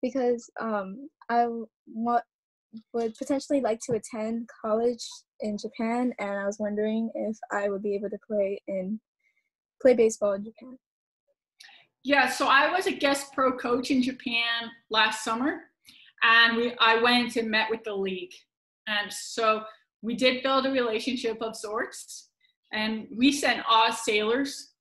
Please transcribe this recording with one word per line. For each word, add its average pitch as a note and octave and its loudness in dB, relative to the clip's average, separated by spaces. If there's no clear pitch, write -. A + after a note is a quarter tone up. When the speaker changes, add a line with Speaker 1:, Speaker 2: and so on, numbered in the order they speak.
Speaker 1:
Because, B3 0
um, G#3+ -6
I A#3+ 4
w-, A#3 -2
wa-, A#3 0
would A3+ -4
potentially C#4 -2
like A3+ 0
to B3 -2
attend A3+ -6
college A3+ 0
in G#3 -4
Japan, A#3 -2
and G3+ -4
I G3+ -4
was G#3 -4
wondering G#3+ -2
if A3 -4
I G3+ -2
would G3 -4
be G#3 -2
able G3+ -4
to G3+ -10
play G3+ -2
in, G3 -4
play B3 8
baseball A3 2
in G3+ -4
Japan. B3+ -18
Speaker 2:
Yeah, C4 4
so C4+ -2
I C#4+ 6
was F#4 0
a F#4+ 0
guest C#4 0
pro C4 2
coach B3+ -2
in C4 4
Japan A#3 -2
last A3 0
summer, B3+ -2
and A#3 6
we, A#3+ 0
I A3+ 6
went A#3+ 4
and A3+ -2
met A3 0
with A3+ -4
the G#3 -6
league. F#3 -4
And G#3 -2
so A3 0
we A3+ -4
did B3+ 2
build C4+ 2
a C4+ 0
relationship A#3 -2
of A3 -6
sorts, - -10
and G#3+ -4
we B3+ 4
sent C4 0
Oz A3+ 4
Sailors A#3 0